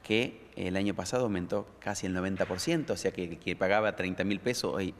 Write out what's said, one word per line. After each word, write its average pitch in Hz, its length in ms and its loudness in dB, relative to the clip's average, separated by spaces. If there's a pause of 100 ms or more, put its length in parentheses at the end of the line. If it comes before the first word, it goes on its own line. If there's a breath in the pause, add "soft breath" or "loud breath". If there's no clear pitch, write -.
que 113 380 2 (160)
el 92 200 0
año 98 180 2
pasado 127 300 0
aumentó 101 440 0 (100)
casi 101 280 -4
el 92 80 0
noventa 92 320 0
por 92 120 -2
ciento, 156 360 0
o - 20 -4
sea 92 140 0
que 90 140 -4
el 85 140 -8
que 90 160 -4
pagaba 101 420 4
treinta 92 280 0
mil 98 160 0
pesos 113 340 0
hoy, 92 260 -2